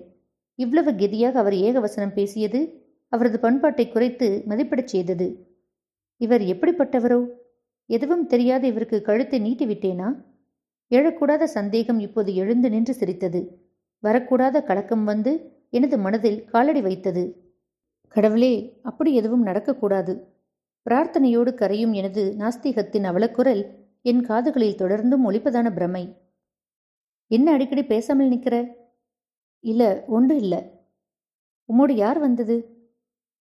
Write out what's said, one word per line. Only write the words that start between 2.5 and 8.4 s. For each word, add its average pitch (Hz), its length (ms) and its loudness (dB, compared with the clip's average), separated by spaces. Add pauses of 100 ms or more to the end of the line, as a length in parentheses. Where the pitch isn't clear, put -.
அவரது 226 280 0
பண்பாட்டை 262 480 2
குறைத்து 240 400 0 (180)
மதிப்பிடச் 247 460 -4
செய்தது. 180 340 -2 (920)
இவர் 233 220 2
எப்படிப்பட்டவரோ? 247 800 0 (680)
எதுவும் 285 360 0
தெரியாத 247 400 0